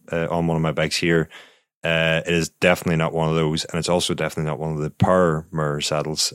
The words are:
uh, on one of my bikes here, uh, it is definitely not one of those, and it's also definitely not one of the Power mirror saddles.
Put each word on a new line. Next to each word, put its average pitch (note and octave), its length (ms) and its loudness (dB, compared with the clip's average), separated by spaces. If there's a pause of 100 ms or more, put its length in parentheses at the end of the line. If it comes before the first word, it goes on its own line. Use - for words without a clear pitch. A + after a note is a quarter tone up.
uh, E2 200 -2
on E2+ 180 0
one E2 80 0
of D#2+ 60 0
my D#2+ 100 0
bikes D#2 260 -2
here, E2 300 2 (560)
uh, E2 420 2
it E2+ 80 0
is E2 160 0
definitely F2 480 2
not D#2+ 160 0
one D#2+ 160 0
of D#2+ 60 2
those, D#2+ 300 0
and - 140 -8
it's D#2+ 100 -2
also F2 260 0
definitely D#2 340 -4
not C#2 100 -6
one D#2+ 140 -4
of D2+ 60 -4
the D2+ 100 -4
Power F2+ 600 2
mirror D2 300 -2
saddles. D#2 540 -2